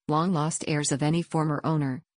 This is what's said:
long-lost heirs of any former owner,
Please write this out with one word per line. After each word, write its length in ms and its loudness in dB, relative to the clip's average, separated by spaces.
long-lost 580 0
heirs 240 0
of 120 -2
any 200 2
former 420 0
owner, 380 0